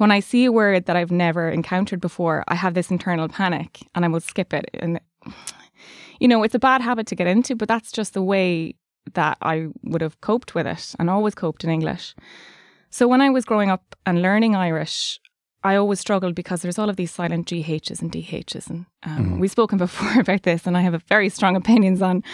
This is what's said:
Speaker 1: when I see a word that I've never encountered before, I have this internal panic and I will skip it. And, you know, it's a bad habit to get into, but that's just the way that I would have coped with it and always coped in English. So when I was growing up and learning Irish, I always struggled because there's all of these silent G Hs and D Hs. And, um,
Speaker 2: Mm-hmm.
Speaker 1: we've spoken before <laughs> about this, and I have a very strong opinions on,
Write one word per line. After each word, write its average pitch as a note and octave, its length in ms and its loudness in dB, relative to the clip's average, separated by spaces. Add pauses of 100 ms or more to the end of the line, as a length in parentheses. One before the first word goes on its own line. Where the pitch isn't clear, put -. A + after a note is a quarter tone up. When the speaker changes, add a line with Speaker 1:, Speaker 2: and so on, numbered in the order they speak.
Speaker 1:
when G#3 160 6
I G3+ 40 0
see B3 240 2
a B3 60 4
word G3+ 340 4
that E3+ 100 0
I've F3 160 0
never F3 380 2
encountered F3 520 -2
before, E3 460 -2
I - 80 -2
have F3 180 -2
this F3 180 -2
internal E3+ 380 -2
panic E3+ 400 -2 (240)
and F3 120 0
I - 20 2
will E3 120 0 (120)
skip - 220 -6
it. - 120 -2 (180)
And, E3+ 160 -4 (1200)
you B3 80 4
know, A3+ 160 4
it's A3+ 120 0
a A3+ 40 0 (100)
bad C4 120 4
habit A#3 260 -2
to - 80 -8
get F3 120 -2
into, A#3 280 2
but A3 120 -4
that's A3+ 240 -2
just G#3+ 220 -6
the F#3+ 100 -2
way F#3 520 0 (380)
that D3+ 280 0
I D#3+ 260 -2 (160)
would E3 180 -2
have D#3 200 -6
coped - 340 -2
with E3+ 120 -2
it - 320 -8
and E3+ 100 0
always G#3 260 0
coped - 280 -6
in E3 60 -2
English. D#3+ 460 -2 (760)
So - 180 2
when B3+ 140 6
I C#4 80 6
was C4 160 2
growing G#3 260 2
up - 240 -6 (100)
and F3 160 2
learning G#3 340 4
Irish, D#3+ 640 -2 (440)
I G3 120 4
always G3+ 240 2
struggled F#3 360 -2
because F3 260 -6
there's F3+ 180 -6
all G#3+ 100 0
of G3 60 -2
these F3+ 160 -4
silent E3+ 360 -4
G E3+ 140 -4
Hs D#3 400 -6
and E3 100 -6
D D#3+ 100 -8
Hs. - 460 -10
And, E3+ 180 -10 (180)
um, D#3 140 -8
Speaker 2:
Mm-hmm. F#2 220 0
Speaker 1:
we've F#3+ 120 0
spoken G#3+ 260 2
before F#3 440 0
<laughs> - 40 2
about G3 180 2
this, E3+ 240 0
and F3+ 80 2
I F3+ 60 2
have F3 140 2
a E3 80 -4 (120)
very G#3 140 4
strong F#3+ 260 2
opinions F#3+ 460 4
on, F3+ 220 0 (100)